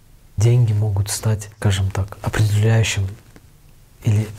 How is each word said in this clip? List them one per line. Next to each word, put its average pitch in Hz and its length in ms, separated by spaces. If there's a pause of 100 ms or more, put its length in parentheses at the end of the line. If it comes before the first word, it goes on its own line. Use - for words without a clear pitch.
(380)
деньги 117 340
могут 104 380
стать, - 480
скажем 98 340
так, - 300
определяющим 107 840 (960)
или 107 240 (120)